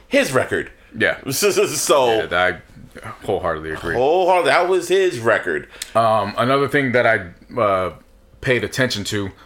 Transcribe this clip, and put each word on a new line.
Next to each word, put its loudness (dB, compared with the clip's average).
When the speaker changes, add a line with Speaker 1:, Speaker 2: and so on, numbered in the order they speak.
Speaker 1:
his 0
record. -2
Speaker 2:
Yeah. 2
Speaker 1:
<laughs> -6
So 2
Speaker 2:
Yeah, -2
that, 0
I -16
wholeheartedly -4
agree. -4
Speaker 1:
Wholeheartedly, 2
that 2
was 0
his 0
record. 0
Speaker 2:
Um, 2
another 2
thing 0
that 4
I, -2
uh, 0
paid 0
attention -4
to -4